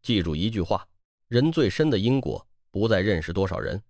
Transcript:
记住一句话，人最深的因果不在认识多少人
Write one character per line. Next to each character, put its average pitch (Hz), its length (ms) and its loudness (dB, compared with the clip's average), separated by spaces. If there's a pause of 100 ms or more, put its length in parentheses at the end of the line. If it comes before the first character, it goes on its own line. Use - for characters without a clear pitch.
记 104 200 0
住 80 140 -2
一 98 140 -2
句 110 100 -4
话， - 260 -2 (420)
人 127 220 2
最 143 180 2
深 156 200 2
的 117 100 2
因 123 220 2
果 - 260 -6 (240)
不 104 160 -2
在 104 140 2
认 95 200 2
识 82 120 -6
多 95 160 0
少 92 100 -4
人 92 320 -4